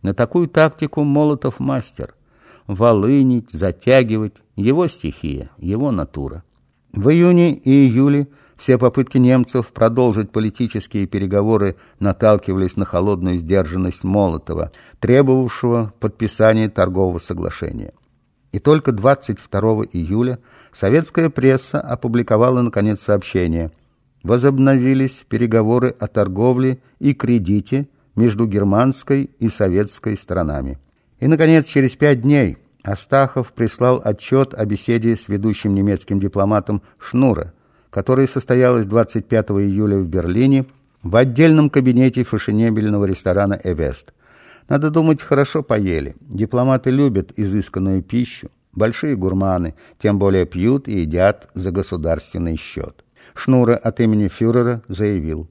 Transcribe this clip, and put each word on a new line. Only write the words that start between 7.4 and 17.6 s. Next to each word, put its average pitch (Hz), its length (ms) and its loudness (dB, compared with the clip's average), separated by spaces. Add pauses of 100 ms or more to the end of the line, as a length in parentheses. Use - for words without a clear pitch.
и - 160 -4
июле 139 580 4 (280)
все 127 220 0
попытки 123 400 0
немцев 127 540 2
продолжить 117 580 0
политические 107 760 -4
переговоры 101 680 0 (240)
наталкивались 95 760 0
на 98 80 -2
холодную 92 520 -2
сдержанность 87 680 -2
Молотова, 82 680 -2 (300)
требовавшего 120 1000 0
подписания 110 680 0
торгового 92 500 0
соглашения. 85 760 -10 (580)